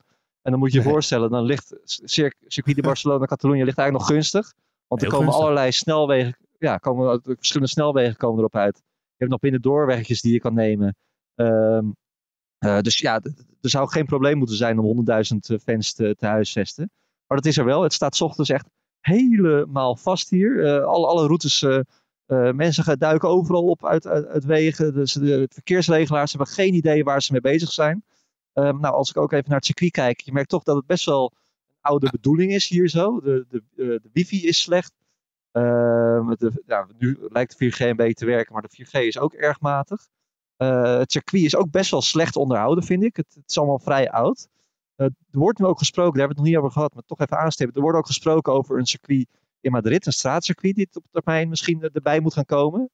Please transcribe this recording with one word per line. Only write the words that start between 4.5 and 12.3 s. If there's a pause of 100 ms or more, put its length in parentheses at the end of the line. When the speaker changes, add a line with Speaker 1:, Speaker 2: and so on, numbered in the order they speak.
Speaker 1:
Want
er
Speaker 2:
Heel
Speaker 1:
komen
Speaker 2:
gunstig.
Speaker 1:
allerlei
snelwegen, (240)
ja,
komen,
verschillende
snelwegen
komen
erop
uit. (360)
Je
hebt
nog (120)
binnen
doorweggetjes
die
je
kan
nemen. (400)
Ehm, (720)